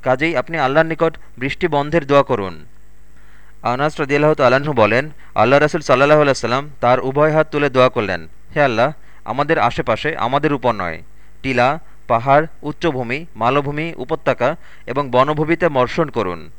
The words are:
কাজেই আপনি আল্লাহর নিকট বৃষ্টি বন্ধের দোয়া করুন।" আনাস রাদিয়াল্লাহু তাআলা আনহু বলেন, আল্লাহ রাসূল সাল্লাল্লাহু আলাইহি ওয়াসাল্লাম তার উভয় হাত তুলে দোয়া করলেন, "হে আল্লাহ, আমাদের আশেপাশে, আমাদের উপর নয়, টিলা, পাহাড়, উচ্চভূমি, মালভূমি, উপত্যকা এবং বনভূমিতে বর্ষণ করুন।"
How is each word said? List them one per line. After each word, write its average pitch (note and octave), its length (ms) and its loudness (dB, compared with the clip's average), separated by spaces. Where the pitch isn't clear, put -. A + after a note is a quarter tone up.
কাজেই C#3+ 340 0
আপনি E3 200 -4
আল্লাহর C#3+ 280 2
নিকট D#3+ 320 -2
বৃষ্টি C#3 300 -4
বন্ধের D3 400 0
দোয়া C#3+ 160 6
করুন।" F#2+ 420 -4
আনাস C3+ 380 -2
রাদিয়াল্লাহু D3 340 4
তাআলা B2+ 220 4
আনহু C#3+ 180 0
বলেন, A#2+ 360 4
আল্লাহ B2+ 240 6
রাসূল D3+ 220 2
সাল্লাল্লাহু C#3+ 400 6
আলাইহি C#3 160 4
ওয়াসাল্লাম C3 320 -4
তার B2 200 4
উভয় D3 320 2
হাত D#3 200 2
তুলে D3 180 0
দোয়া B2+ 200 6
করলেন, F#2+ 380 -4
"হে D3+ 60 2
আল্লাহ, B2+ 300 2
আমাদের D3 340 0
আশেপাশে, A#2+ 580 0
আমাদের C#3 360 0
উপর B2 180 0
নয়, F2+ 300 -6
টিলা, C3 360 2
পাহাড়, C3+ 380 4
উচ্চভূমি, C#3+ 640 -4
মালভূমি, C#3+ 600 -2
উপত্যকা C3+ 600 -2
এবং C3 240 -4
বনভূমিতে D3+ 580 2
বর্ষণ C#3 400 0
করুন।" F2 500 -4